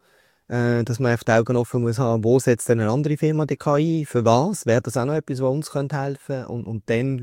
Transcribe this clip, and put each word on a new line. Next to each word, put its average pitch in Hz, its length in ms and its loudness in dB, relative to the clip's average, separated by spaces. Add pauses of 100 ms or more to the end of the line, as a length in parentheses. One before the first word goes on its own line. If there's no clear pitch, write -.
(480)
äh, 120 360 0
dass 117 160 -4
man 120 160 2
auf - 80 -8
die 120 80 0
Augen 117 240 4
offen 120 260 0
muss 117 160 -2
haben, 113 260 0
wo 120 140 4
setzt 123 320 2
denn 113 100 4
eine 107 120 0
andere 147 260 0
Firma 156 300 0
die 139 100 -4
K 147 200 0
I, 160 280 0
für 120 200 -2
was? 135 420 2
Wäre 117 140 4
das - 140 -8
auch 123 100 0
noch 147 100 -2
etwas, 139 260 -4
was 131 80 2
uns 151 220 -4
könnte 139 280 -4
helfen? 135 460 -8
Und, 120 200 -8
und 110 220 -8
dann 123 360 0